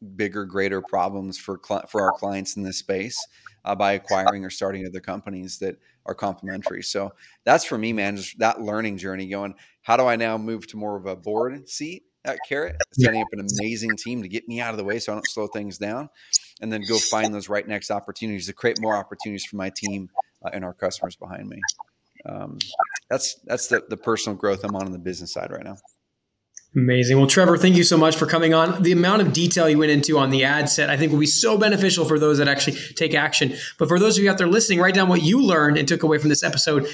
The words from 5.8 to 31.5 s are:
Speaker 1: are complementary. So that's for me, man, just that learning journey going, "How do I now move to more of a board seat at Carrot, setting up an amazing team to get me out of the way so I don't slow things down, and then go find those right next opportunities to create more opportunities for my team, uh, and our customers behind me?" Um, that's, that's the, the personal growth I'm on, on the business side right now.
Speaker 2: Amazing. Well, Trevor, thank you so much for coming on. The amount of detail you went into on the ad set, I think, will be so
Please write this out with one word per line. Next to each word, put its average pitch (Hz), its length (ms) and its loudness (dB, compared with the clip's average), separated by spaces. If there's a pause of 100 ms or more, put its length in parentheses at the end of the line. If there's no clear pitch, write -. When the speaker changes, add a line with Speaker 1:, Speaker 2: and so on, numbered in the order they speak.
Speaker 1:
are 95 80 -8
complementary. 95 680 -8
So 98 300 -6 (320)
that's 147 200 4
for 135 120 -4
me, 113 160 -2
man, 101 240 -2
just 95 220 -12
that 113 240 0
learning 104 340 -4
journey 95 300 -8
going, 98 280 -8 (280)
"How 117 140 2
do 127 100 2
I 120 80 4
now 113 240 -2
move 110 300 -8
to - 80 -18
more 104 200 -8
of 92 80 -14
a 95 120 -8
board 117 520 -4
seat 165 360 -10 (200)
at 127 140 -6 (100)
Carrot, 143 280 -4 (160)
setting 113 280 2
up 107 120 -4
an 104 80 -10
amazing 104 560 -6
team 120 260 -8
to 92 60 -12
get 110 200 -8
me 120 120 -8
out 117 100 -6
of 110 80 -8
the 101 60 -6
way 107 160 -4
so 110 120 -8
I 104 40 -6
don't 107 120 -8
slow 107 200 -6
things 104 300 -10
down, 107 300 -8 (520)
and 110 120 -8
then 107 160 -6
go 113 80 0
find 107 380 -2
those 98 140 -12
right 104 180 -4
next 104 240 -8
opportunities 101 560 -8
to 98 60 -10
create 117 280 -2
more 110 160 0
opportunities 101 480 -10
for - 120 -12
my 95 180 -6
team, 98 340 -8 (360)
uh, 92 80 -8
and 92 120 -10
our 90 100 -10
customers - 420 -6
behind 95 320 -16
me?" - 120 -16 (640)
Um, - 340 -12 (520)
that's, - 240 -4 (100)
that's 120 220 -4
the, - 220 0
the 107 80 -6
personal 107 400 -4
growth 101 280 -2
I'm 101 120 -6
on, 95 100 -6
on 92 60 -8
the 90 60 -10
business 87 340 -10
side - 180 -8
right - 140 -10
now. 98 120 -14 (960)
Speaker 2:
Amazing. 123 420 4
Well, 135 120 8
Trevor, 170 280 6
thank 180 200 6
you 170 80 6
so 170 120 4
much 160 200 6
for 156 100 0
coming 165 260 4
on. 170 300 4
The 175 100 4
amount 185 300 4
of 151 100 4
detail 170 340 2
you 151 120 6
went 151 140 4
into 147 260 4
on 135 100 4
the 131 160 4
ad 143 240 2
set, 143 220 2
I 143 80 2
think, 156 120 2
will 147 100 4
be 151 40 4
so 220 320 4